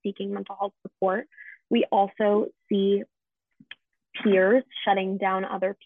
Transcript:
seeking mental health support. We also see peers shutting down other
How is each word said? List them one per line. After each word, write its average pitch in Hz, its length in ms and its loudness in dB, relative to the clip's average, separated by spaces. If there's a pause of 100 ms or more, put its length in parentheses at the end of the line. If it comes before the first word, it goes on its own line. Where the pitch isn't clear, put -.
seeking 196 300 -6
mental 196 240 -10
health 202 240 -6
support. 190 460 -2 (420)
We 233 160 2
also 208 600 2 (200)
see 202 360 2 (1160)
peers 202 420 4 (200)
shutting 190 340 0
down 190 280 -2
other 196 400 -4